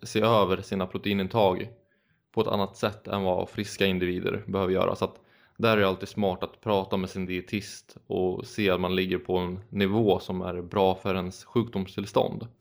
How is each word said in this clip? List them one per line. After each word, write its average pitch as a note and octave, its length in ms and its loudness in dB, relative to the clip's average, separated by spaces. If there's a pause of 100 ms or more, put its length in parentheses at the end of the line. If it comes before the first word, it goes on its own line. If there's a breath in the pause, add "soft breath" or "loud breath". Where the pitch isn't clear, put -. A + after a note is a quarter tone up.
se - 180 -2
över G2+ 400 4
sina F#2+ 260 -4
proteinintag G2 840 0 (600)
på A2+ 100 0
ett G#2 60 0
annat G2+ 300 -2
sätt - 300 -4
än G2+ 160 -2
vad F#2 260 0
friska - 360 -2
individer F2+ 600 0
behöver F#2+ 260 0
göra. F#2 220 2
Så F#2+ 100 -2
att - 140 -6 (380 soft breath)
där A2 200 4
är G#2 40 4
det G2 60 4
alltid F#2 220 -4
smart G2 340 -2
att - 180 -8
prata G2 360 0
med F#2 120 -4
sin F#2+ 160 -6
dietist F#2 720 -8 (100)
och F#2 400 -2
se G#2 220 0
att F2+ 120 4
man F2+ 140 0
ligger F#2 220 0
på F#2 200 -2
en F2+ 220 -4 (100)
nivå G2+ 500 2
som F#2 220 -6
är F2+ 200 -6
bra F#2+ 340 2
för F#2+ 200 -2
ens F#2 300 -6
sjukdomstillstånd. A2+ 1000 -2 (140)